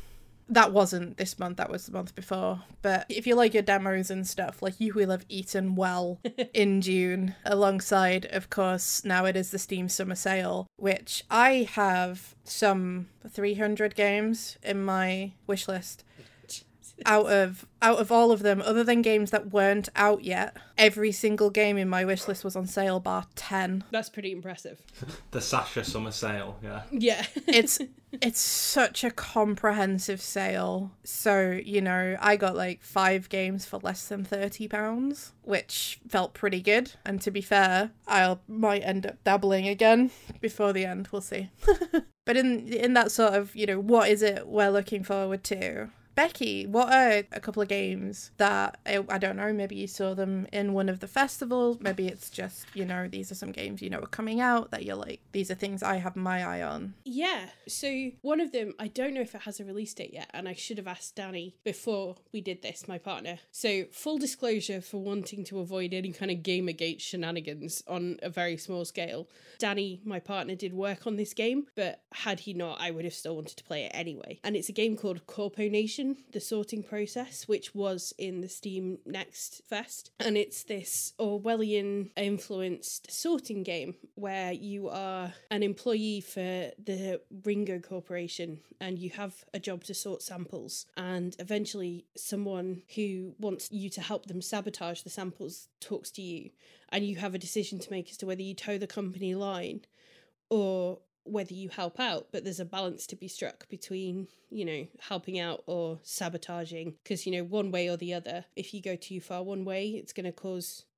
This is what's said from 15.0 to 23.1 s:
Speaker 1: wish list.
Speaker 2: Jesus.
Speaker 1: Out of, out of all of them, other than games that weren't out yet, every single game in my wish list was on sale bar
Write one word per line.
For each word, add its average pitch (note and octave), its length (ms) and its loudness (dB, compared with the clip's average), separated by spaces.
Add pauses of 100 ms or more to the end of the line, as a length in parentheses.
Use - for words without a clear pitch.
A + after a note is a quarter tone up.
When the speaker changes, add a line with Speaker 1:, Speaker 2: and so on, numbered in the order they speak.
Speaker 1:
wish G3 220 -2
list. F#3 360 -6 (440)
Speaker 2:
Jesus. - 180 -12 (400)
Speaker 1:
Out G#3+ 220 8
of, F#3+ 400 4 (120)
out A3+ 200 8
of G#3+ 120 2
all A#3 200 10
of G#3 100 4
them, G3+ 240 6
other A3 180 4
than A#3 200 6
games G#3+ 260 4
that G#3 220 0
weren't G3+ 440 4
out G#3 280 6
yet, - 340 -2 (220)
every G#3+ 320 8
single G#3 400 4
game G#3 260 4
in F#3+ 100 2
my F#3 160 2
wish F#3+ 240 0
list F#3+ 160 -2
was F#3+ 120 -4
on F#3 100 -2
sale F#3 340 2
bar F#3 360 -2